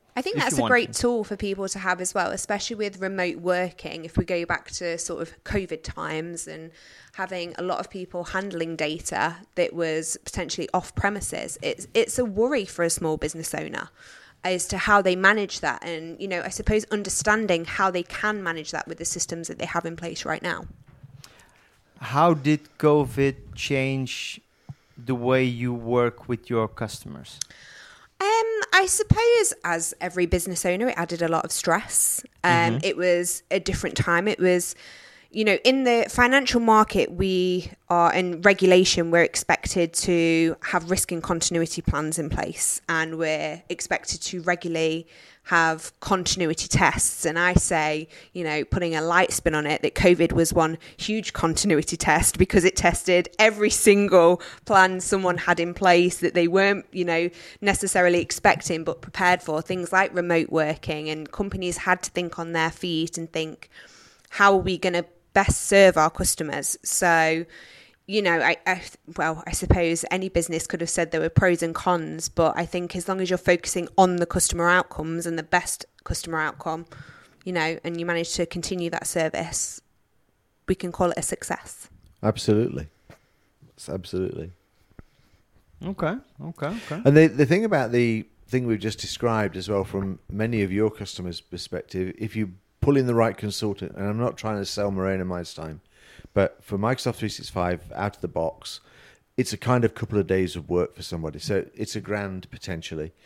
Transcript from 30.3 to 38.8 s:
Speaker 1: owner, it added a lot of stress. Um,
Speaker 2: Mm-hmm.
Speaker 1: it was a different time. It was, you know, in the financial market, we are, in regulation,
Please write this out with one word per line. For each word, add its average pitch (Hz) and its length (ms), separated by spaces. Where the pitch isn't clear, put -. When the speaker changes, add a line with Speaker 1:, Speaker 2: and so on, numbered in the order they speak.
Speaker 1:
owner, 196 240
it - 80
added 170 260
a 165 60
lot 165 160
of - 80
stress. - 720
Um, 180 80
Speaker 2:
Mm-hmm. - 100
Speaker 1:
it 196 120
was 175 540
a 196 100
different - 360
time. 175 320
It - 100
was, 180 360
you 214 140
know, 202 200
in 262 200
the 233 240
financial 247 520
market, 214 520
we 180 580
are, 170 260
in 180 280
regulation, 185 680